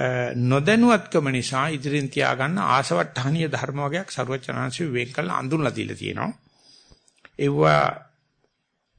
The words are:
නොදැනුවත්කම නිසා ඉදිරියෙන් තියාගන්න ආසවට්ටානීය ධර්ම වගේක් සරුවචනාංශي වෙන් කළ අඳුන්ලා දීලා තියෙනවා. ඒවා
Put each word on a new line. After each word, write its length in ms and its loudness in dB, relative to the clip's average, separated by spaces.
නොදැනුවත්කම 840 4
නිසා 400 0
ඉදිරියෙන් 420 -2
තියාගන්න 500 0
ආසවට්ටානීය 880 0
ධර්ම 320 -4
වගේක් 300 -4
සරුවචනාංශي 800 -4
වෙන් 220 -4
කළ 200 -4
අඳුන්ලා 420 -2
දීලා 220 -6
තියෙනවා. 360 -6
ඒවා 500 4